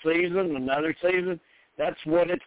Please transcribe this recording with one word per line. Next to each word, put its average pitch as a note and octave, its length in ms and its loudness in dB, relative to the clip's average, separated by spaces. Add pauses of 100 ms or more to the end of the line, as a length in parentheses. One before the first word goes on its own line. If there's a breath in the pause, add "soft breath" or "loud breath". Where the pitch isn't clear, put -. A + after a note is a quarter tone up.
season, E3+ 520 0
another C#3 440 -2
season, F3+ 400 0 (380 soft breath)
that's D#3+ 260 -2
what E3+ 240 2
it's F3 180 -4